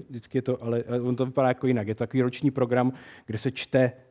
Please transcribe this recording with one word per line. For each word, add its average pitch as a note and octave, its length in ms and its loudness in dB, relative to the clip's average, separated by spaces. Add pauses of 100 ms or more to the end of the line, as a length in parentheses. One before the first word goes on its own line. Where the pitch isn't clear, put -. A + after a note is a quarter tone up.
(100)
vždycky B2+ 280 -6
je B2+ 40 -2
to, B2 200 -4
ale, A#2 260 -2
ale B2 120 -2
on B2 160 -2
to B2+ 100 0
vypadá C3 220 2
jako B2+ 180 0
jinak. A#2+ 220 0
Je A2 60 0
to - 40 -16
takový B2 240 0
roční B2+ 280 0
program, B2 420 2 (340)
kde A2 120 -4
se C3 120 -4
čte B2+ 420 2 (180)